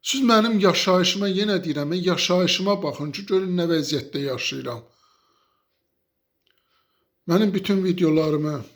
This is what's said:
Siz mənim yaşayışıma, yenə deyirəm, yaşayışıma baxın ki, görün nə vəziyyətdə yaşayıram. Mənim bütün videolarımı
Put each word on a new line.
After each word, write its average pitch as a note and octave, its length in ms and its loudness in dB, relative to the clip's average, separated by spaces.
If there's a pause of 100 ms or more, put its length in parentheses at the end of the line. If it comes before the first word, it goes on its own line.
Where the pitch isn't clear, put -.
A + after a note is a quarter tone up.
Siz C4+ 200 -4
mənim A3+ 380 4
yaşayışıma, F#3 680 2
yenə G3 360 0
deyirəm, D3 300 -4
yaşayışıma F3+ 880 0
baxın D3 300 -6
ki, G3 140 -12
görün F#3 320 0
nə E3+ 100 0
vəziyyətdə D3+ 640 -2
yaşayıram. B2 520 -6 (2500)
Mənim G3 260 2
bütün G3 300 0
videolarımı D#3 720 0 (220)